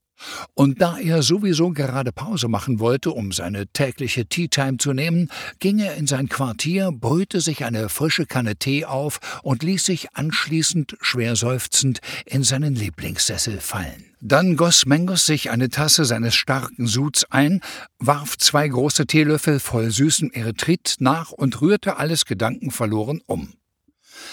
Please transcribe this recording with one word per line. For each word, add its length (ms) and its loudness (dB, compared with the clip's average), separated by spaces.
Und 260 4
da 180 2
er 240 2
sowieso 480 2
gerade 420 -2
Pause 360 -4
machen 300 0
wollte, 320 0
um 220 -6
seine 340 -4
tägliche 580 -4
Teatime 540 -2
zu 140 -2
nehmen, 360 0
ging 220 2
er 160 -2
in 100 -2
sein 220 0
Quartier, 640 -2
brühte 480 0
sich 240 -2
eine 240 -2
frische 360 0
Kanne 320 -2
Tee 280 -2
auf 340 -4
und 200 0
ließ 220 0
sich 300 -2
anschließend 840 -2
schwer 360 0
seufzend 640 0
in 200 0
seinen 300 0
Lieblingssessel 840 -4
fallen. 560 -8
Dann 300 4
goss 300 6
Mengos 400 2
sich 240 0
eine 180 2
Tasse 380 2
seines 280 0
starken 520 -2
Suds 440 0
ein, 300 4
warf 400 0
zwei 300 2
große 380 2
Teelöffel 540 4
voll 300 0
süßem 420 2
Erythrit 680 -2
nach 320 2
und 280 -2
rührte 380 2
alles 260 0
gedankenverloren 1000 -2
um. 260 -6